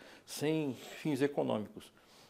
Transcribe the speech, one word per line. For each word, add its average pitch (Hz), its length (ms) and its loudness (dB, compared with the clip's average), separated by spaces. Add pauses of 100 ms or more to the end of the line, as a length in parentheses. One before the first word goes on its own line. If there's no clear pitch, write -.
(260)
sem 151 480 0
fins 135 480 -2
econômicos, 131 720 0 (360)